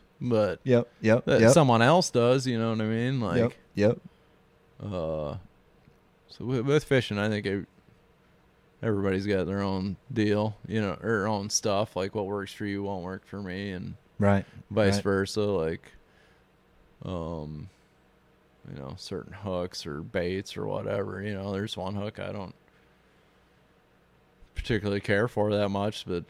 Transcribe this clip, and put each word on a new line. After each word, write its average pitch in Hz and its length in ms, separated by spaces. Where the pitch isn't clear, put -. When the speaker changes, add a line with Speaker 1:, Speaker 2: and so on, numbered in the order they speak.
Speaker 1:
but 107 420
Speaker 2:
Yep, 120 240
yep, 110 240
Speaker 1:
that 123 160
Speaker 2:
yep. 113 100
Speaker 1:
someone 127 320
else 160 280
does, 123 360
you 120 120
know 113 120
what 110 100
I 107 40
mean? 120 360
Like, 92 180
Speaker 2:
Yep, 117 140
yep. 104 220
Speaker 1:
uh, 80 540
so - 160
with, 123 200
with 143 180
fishing, 120 340
I 104 120
think 104 180
ev-, 98 180
everybody's 98 420
got 95 220
their 98 160
own 95 320
deal, 104 440
you 110 120
know, 98 220
or 104 240
own 107 240
stuff. 104 460
Like, 95 180
what 101 140
works 98 260
for 107 120
you 101 180
won't 98 200
work 95 220
for 101 160
me, 98 300
and 90 240
Speaker 2:
Right, 101 260
Speaker 1:
vice 101 260
Speaker 2:
right. 101 80
Speaker 1:
versa. 98 380
Like, 87 500
um, 82 680
you - 80
know, 67 180
certain - 360
hooks 92 540
or 76 160
baits 92 520
or 104 120
whatever. 101 560
You 104 100
know, 98 180
there's 101 240
one 95 200
hook 104 240
I 95 120
don't 98 220
particularly 101 460
care 107 260
for 107 260
that 101 160
much, 101 380
but 87 220